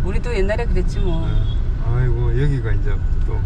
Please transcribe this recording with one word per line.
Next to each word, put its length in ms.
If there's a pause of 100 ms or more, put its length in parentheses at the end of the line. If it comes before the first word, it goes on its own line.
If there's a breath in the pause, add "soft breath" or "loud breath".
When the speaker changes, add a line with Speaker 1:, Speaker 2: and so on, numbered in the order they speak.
Speaker 1:
우리도 320
옛날에 300
그랬지 340
뭐. 280
Speaker 2:
네. 60 (600)
아이고, 480
여기가 300
이제 200 (360)
또 180